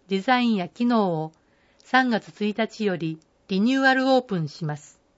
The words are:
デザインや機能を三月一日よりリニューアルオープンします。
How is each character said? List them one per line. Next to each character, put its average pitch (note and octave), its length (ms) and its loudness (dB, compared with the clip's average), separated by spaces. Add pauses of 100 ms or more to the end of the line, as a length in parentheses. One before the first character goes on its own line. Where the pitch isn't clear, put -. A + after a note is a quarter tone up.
デ F#3+ 120 -2
ザ B3 180 2
イ A#3+ 140 0
ン - 20 2
や F3+ 140 -2
機 A#3+ 180 -4
能 G3 360 0
を D#3+ 100 -10 (520)
三 C4 240 2
月 A3 220 -4
一 G#3 260 -4
日 A3 280 -4
よ F#3+ 120 0
り D#3+ 240 -6 (280)
リ F#3+ 120 0
ニ A#3+ 140 2
ュ C4+ 80 0
ー C4+ 60 4
ア C4 60 6
ル C4 160 0
オ C4 80 6
ー B3 40 2
プ G3+ 180 -4
ン D#3 80 -4
し - 160 -10
ま D3+ 120 -6
す。 - 220 -20 (200)